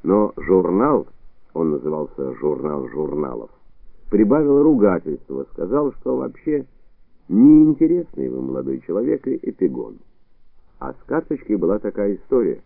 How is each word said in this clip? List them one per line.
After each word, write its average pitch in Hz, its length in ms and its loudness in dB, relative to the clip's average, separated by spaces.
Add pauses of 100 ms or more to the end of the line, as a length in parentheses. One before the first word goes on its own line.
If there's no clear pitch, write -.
Но 101 320 2
журнал, 95 720 0 (460)
он 80 180 -2
назывался 71 640 -6
«Журнал 71 540 -4
журналов», 69 600 -8 (580)
прибавил 139 540 4
ругательство, 87 920 0
сказал, 127 400 -4
что 127 240 -6
вообще 135 480 -6 (640)
Неинтересный 156 960 6
вы, 64 140 -6
молодой 65 400 -6
человек, 110 460 -4
и 131 140 -4
эпигон. - 560 -4 (800)
А 131 140 -10
с - 120 -20
карточкой 147 500 -6
была 92 240 -2
такая 101 360 -4
история. 92 500 -2